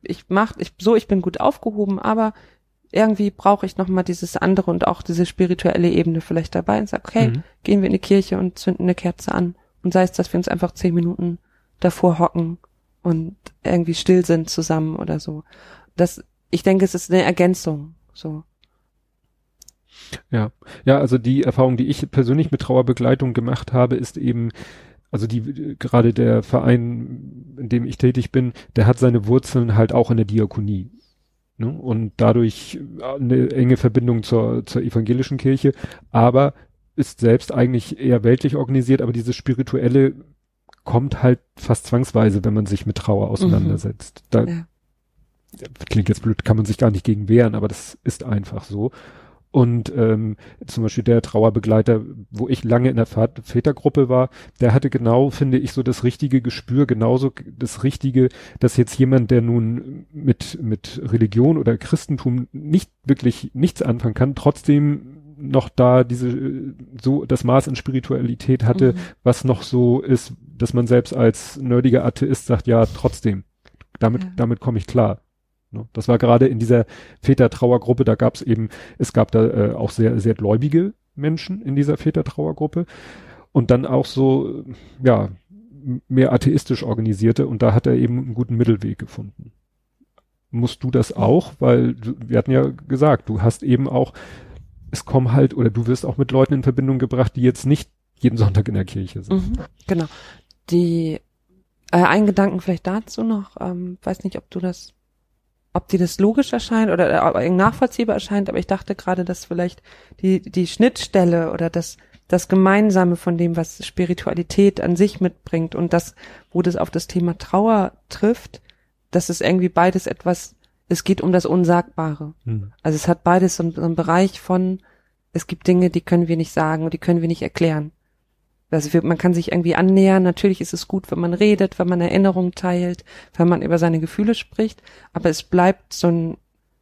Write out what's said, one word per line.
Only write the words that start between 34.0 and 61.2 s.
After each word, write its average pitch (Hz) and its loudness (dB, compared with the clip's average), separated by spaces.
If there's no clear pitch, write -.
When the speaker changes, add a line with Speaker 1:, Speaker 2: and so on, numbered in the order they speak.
Speaker 2:
zur, 117 -2
zur - -4
evangelischen 123 -2
Kirche, 135 2
aber 123 4
ist - -4
selbst 117 2
eigentlich 123 0
eher 120 2
weltlich 127 2
organisiert, 131 0
aber 120 -2
dieses 120 -4
Spirituelle 131 2
kommt 123 -2
halt 127 4
fast - -2
zwangsweise, 110 0
wenn 107 0
man 107 0
sich 101 -4
mit 104 -4
Trauer 104 -2
Speaker 1:
Mhm. - -6
Speaker 2:
auseinandersetzt. 104 -2
Da 113 2
Speaker 1:
Ja. 170 -6
Speaker 2:
klingt 104 0
jetzt - -2
blöd, 110 -2
kann 110 4
man 107 0
sich 107 -4
gar 117 4
nicht 95 -4
gegen 104 -2
wehren, 113 4
aber 107 -4
das - -14
ist - -6
einfach 104 -6
so. 104 -6
Und, 120 2
ähm, 110 0
zum 113 -4
Beispiel 110 -4
der 117 4
Trauerbegleiter, 110 2
wo 113 -6
ich 131 -2
lange 120 2
in 131 0
der 113 0
Vat-, 113 -4
Vätergruppe 135 0
war, 127 2
der 143 4
hatte 127 2
genau, 120 2
finde 131 0
ich, 139 -4
so 131 -4
das 120 -4
richtige 131 0
Gespür, 123 -2
genauso 123 0
g-, - -18
das - -8
Richtige, 131 2
dass - 2
jetzt 123 2
jemand, 131 4
der 120 6
nun 117 -2
mit, 143 -2
mit 113 -6
Religion 117 2